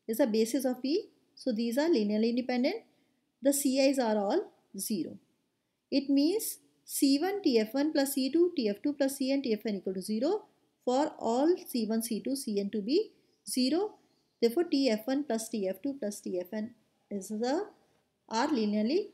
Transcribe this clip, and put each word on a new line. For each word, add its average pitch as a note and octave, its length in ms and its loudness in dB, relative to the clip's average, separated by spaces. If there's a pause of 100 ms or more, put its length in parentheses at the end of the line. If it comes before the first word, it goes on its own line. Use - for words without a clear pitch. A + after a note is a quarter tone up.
is A3+ 140 -2
a C4+ 60 4
basis A3+ 360 2
of B3 180 -2
V. E4 280 -2 (260)
So - 160 -4
these A#3 260 -2
are D#4 120 2
linearly G#3+ 400 2
independent. B3 460 0 (640)
The C#4 100 4
C C#4 280 0
Is C4+ 200 4
are G#3+ 180 2
all A#3 360 0 (240)
zero. G3 400 -4 (760)
It C#4 180 0
means D4+ 500 2 (260)
C C#4 340 2
one G4 220 -2
T B3 180 4
F A3 140 0
one D4 180 0
plus C#4 220 2
C C4 180 0
two F4 240 4
T A3+ 140 0
F G3+ 120 -4
two D4 120 -2
plus C4+ 240 -2
C C4 160 0
N, C#4 80 0
T B3+ 100 -2
F G#3+ 140 -2
N G#3 100 -2
equal F#3+ 200 -6
to F#3+ 60 -6
zero B3+ 440 -2 (400)
for C4 340 2
all C4+ 340 2 (140)
C A3+ 180 -2
one, A3+ 160 0
C G#3 200 -4
two, C4 160 -4
C G#3 220 -4
N G3+ 120 -4
to G#3+ 100 -4
be D4+ 300 0 (360)
zero. D#4 480 0 (460)
Therefore, A#3 220 2
T C#4 260 0
F G#3+ 160 0
one C#4 200 -2
plus A#3 240 -4
T G3+ 180 -4
F F#3+ 160 -6
two C#4 160 -6
plus G#3 220 -6
T F#3 180 -4
F F3+ 140 -8
N A3 200 -6 (380)
is G3 160 -8
the, B3 400 -2 (600)
are A#3 180 0
linearly A3 680 2